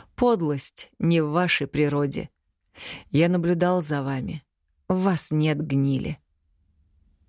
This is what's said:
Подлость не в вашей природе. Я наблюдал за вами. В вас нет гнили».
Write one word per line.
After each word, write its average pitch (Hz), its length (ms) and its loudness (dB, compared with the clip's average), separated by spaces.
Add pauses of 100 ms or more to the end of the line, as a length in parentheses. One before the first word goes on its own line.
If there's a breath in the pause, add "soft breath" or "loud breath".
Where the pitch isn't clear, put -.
(140 loud breath)
Подлость 170 840 0
не 165 220 4
в 147 100 -2
вашей 170 360 0
природе. 143 640 -2 (800 loud breath)
Я 165 180 4
наблюдал 175 540 0
за 147 200 -4
вами. 139 400 -6 (460)
В 185 140 0
вас 185 280 0
нет 151 340 2
гнили». 139 540 0 (1120)